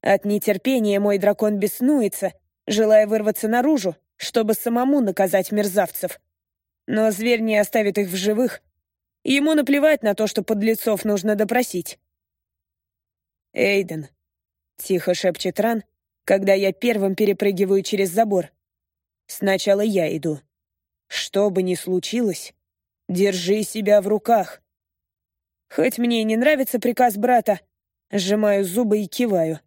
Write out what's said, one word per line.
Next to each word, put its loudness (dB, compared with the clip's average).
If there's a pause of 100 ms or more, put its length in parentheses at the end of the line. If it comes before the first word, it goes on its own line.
От 2
нетерпения 0
мой 2
дракон 0
беснуется, -2 (320)
желая 4
вырваться -2
наружу, 0 (200)
чтобы 0
самому 0
наказать 0
мерзавцев. -2 (680)
Но 2
зверь 0
не 0
оставит 0
их 0
в -6
живых. -2 (600)
Ему 2
наплевать 2
на 0
то, -2
что -4
подлецов -2
нужно 0
допросить. -4 (1500)
«Эйден», — -2 (720)
тихо -2
шепчет -2
Ран, -2 (400)
когда 2
я 2
первым -2
перепрыгиваю 0
через -2
забор. 0 (760)
«Сначала 0
я 0
иду. -4 (680)
Что -2
бы 0
ни 0
случилось, -4 (540)
держи 0
себя 2
в -6
руках». 0 (1080)
Хоть -2
мне 0
и -2
не 0
нравится 0
приказ 2
брата, 2 (500)
сжимаю 0
зубы 0
и -4
киваю. -2